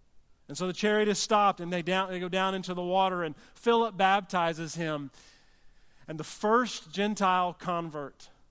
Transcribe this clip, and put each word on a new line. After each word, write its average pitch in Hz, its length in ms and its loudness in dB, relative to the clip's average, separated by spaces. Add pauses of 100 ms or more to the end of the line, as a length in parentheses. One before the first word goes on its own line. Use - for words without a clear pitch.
(480)
And 143 100 -10
so 180 80 -2
the 180 60 -4
chariot 208 340 2
is 202 140 0
stopped, 202 400 4
and 175 120 -6
they 175 100 -2
down, 185 280 0
they 185 80 -6
go 180 100 -6
down 190 280 0
into 180 180 -6
the 180 80 -4
water, 185 400 2
and 156 140 -4 (180)
Philip 233 420 2
baptizes 175 800 2
him. 156 380 -4 (960)
And 160 100 -10
the 151 60 -8
first 220 680 0
Gentile 185 640 0
convert 165 760 -8 (200)